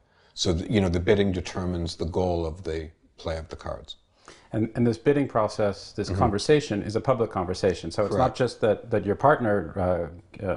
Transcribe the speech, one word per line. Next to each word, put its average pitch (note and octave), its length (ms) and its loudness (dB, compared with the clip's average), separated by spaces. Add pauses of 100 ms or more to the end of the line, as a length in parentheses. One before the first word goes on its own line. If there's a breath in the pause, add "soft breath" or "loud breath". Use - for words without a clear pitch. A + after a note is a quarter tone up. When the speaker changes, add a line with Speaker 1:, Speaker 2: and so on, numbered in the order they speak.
(340 soft breath)
Speaker 1:
So, - 180 0
the, F2 160 -2
you G#2 120 2
know, F#2+ 80 4
the F2 100 0
bidding G2 320 2
determines F2+ 640 -4
the E2+ 120 -6
goal F2 380 -2
of E2 200 -8
the D#2+ 260 -8 (260)
play E2 200 -8
of D#2+ 140 -12
the - 60 -12
cards. - 400 -12 (560 loud breath)
Speaker 2:
And, A2+ 240 -2
and A#2+ 100 2
this A2+ 120 2
bidding C#3+ 280 4
process, G#2 680 0
this G2+ 160 -4
Speaker 1:
Mm-hmm. F#2 100 0
Speaker 2:
conversation, A2 640 2
is G#2 120 -4
a A2+ 60 0
public A#2 300 2
conversation. F2+ 600 0
So G#2 140 0
it's G2 100 -2
not G2 40 2
Speaker 1:
Correct. B2+ 180 2
Speaker 2:
just A#2+ 240 -2
that, A2+ 300 0
that G#2 140 0
your G2 120 0
partner, G#2+ 600 2
uh, F2+ 680 -4
uh, F#2 120 0